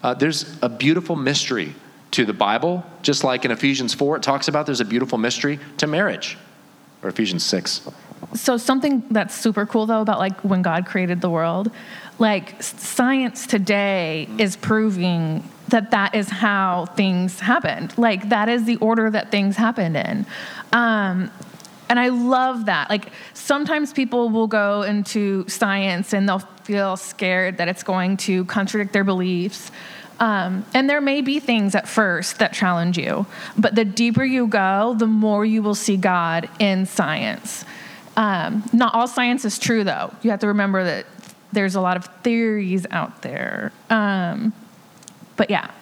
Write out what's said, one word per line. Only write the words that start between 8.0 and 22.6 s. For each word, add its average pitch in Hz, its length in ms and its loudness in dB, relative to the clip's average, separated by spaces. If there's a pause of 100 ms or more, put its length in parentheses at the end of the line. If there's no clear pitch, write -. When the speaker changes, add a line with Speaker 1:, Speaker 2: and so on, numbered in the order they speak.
Speaker 2:
So 240 220 0
something 262 540 2
that's 202 240 0
super 214 320 0
cool, 220 180 0
though, 220 160 2
about, 214 180 0
like, 190 220 -2
when 190 220 2
God 175 240 0
created 180 340 0
the 180 80 0
world, 170 420 0 (480)
like, 214 400 2
s-, - 200 -10
science 254 680 0
today 190 800 0 (120)
is 202 180 0
proving 180 880 0 (240)
that 220 220 2
that 202 240 2
is 202 160 0
how 190 560 2 (100)
things 185 440 0
happened. 180 580 0
Like, 208 320 2
that 220 180 4
is 233 160 2
the 233 120 2
order 220 340 2
that - 200 -2
things 196 260 2
happened 208 420 0
in. - 260 -2 (480)
Um, 208 580 2 (600)
and 240 100 6
I 247 80 4
love 254 560 0